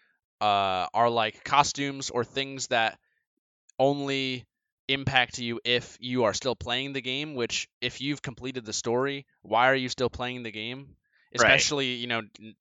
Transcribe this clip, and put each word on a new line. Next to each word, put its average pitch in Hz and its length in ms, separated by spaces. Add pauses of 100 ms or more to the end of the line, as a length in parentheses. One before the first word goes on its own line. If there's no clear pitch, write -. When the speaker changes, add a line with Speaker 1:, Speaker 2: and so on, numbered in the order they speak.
(420)
Speaker 1:
uh, 98 520
are, 117 160
like, 113 340
costumes 139 680
or 123 120
things 135 440
that 113 320 (800)
only 135 640 (420)
impact 135 520
you 117 240
if 120 380
you 123 240
are 101 80
still 120 220
playing 131 380
the 135 80
game, 139 340
which, - 340 (100)
if 123 220
you've 139 200
completed 127 440
the 107 80
story, 135 520 (160)
why 117 280
are 135 60
you 127 140
still 120 200
playing 123 340
the 110 80
game? 123 440 (420)
Speaker 2:
Right. 117 120
Speaker 1:
Especially, 135 440
you 120 140
know, 117 140 (180)
n-, 107 220